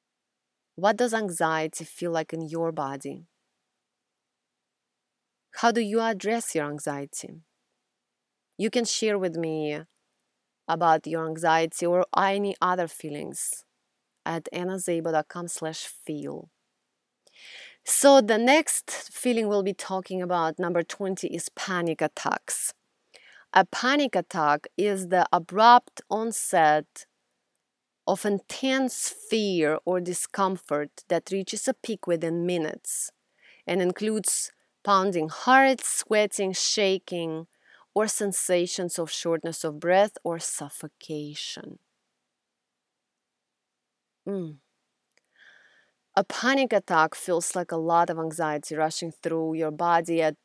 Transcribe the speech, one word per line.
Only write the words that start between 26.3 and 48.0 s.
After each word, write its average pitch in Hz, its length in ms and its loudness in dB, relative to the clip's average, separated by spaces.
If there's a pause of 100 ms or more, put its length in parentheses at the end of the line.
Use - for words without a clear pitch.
of 185 200 0
intense 254 840 -2 (220)
fear 175 560 0
or 180 160 0
discomfort 175 1080 -4
that - 240 -2
reaches 196 380 -6
a 269 40 2
peak - 340 -10
within 170 380 0
minutes - 680 -4 (520)
and 185 160 0
includes 202 680 -2 (320)
pounding 185 460 2
heart, 262 500 6
sweating, 208 720 0
shaking, 180 960 -2 (480)
or 214 120 2
sensations 180 920 -2
of 165 120 -4
shortness 165 520 -4
of 151 160 -6
breath 185 440 4
or 170 160 -4
suffocation. - 1400 -10 (2500)
Mm. 175 300 -6 (1600)
A 196 80 4
panic 262 480 0
attack 170 440 2
feels - 400 -2
like 175 160 -4
a 165 60 -4
lot 170 340 2